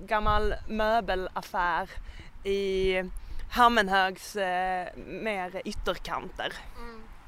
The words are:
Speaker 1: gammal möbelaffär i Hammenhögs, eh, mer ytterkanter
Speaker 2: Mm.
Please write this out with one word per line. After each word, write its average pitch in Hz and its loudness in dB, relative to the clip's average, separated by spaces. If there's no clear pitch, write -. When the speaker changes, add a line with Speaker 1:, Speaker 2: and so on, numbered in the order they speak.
Speaker 1:
gammal 214 4
möbelaffär 190 0
i 190 2
Hammenhögs, 196 4
eh, 185 0
mer 185 -6
ytterkanter - -4
Speaker 2:
Mm. 233 -10